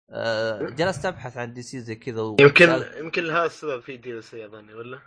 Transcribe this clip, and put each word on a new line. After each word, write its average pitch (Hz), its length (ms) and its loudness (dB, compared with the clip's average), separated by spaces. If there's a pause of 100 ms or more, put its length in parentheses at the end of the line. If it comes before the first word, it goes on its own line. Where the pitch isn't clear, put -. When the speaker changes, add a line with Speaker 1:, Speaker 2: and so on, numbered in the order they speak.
(120)
Speaker 1:
أه، 110 580 -4
جلست 175 360 -2
أبحث 135 320 -8
عن 120 160 -8
دي 123 80 -14
سي 131 180 -12
زي 113 160 -10
كذا 113 260 -8
و- 110 180 -4
Speaker 2:
يمكن، 147 260 10
Speaker 1:
سألت 156 320 2
Speaker 2:
يمكن 160 260 -6
لها 165 220 0
السبب 147 360 -6
في 131 160 -14
دي 120 160 -12
ال 113 100 -12
سي 113 220 -16
أظني، 107 280 -20
ولا؟ 123 340 -14